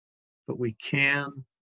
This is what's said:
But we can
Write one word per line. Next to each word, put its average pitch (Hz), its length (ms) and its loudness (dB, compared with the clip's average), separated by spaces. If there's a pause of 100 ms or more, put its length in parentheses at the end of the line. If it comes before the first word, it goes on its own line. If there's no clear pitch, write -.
(460)
But - 140 -6
we 117 140 -2
can 139 720 0 (180)